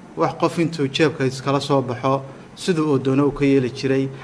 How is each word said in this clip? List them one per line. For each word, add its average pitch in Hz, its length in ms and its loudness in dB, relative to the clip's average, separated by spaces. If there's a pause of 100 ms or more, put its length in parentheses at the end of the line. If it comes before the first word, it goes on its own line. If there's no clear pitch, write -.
(180)
wax 160 220 0
qof 170 200 0
intuu 156 280 0
jeebka 143 380 2
iskala 139 340 -2
soo 139 220 2
baxo 131 400 -2 (340)
siduu 156 380 0
uu 135 60 4
doono 135 280 2
u 131 40 2
ka 143 140 -2
yeeli 131 260 4
jiray, 135 380 0 (140)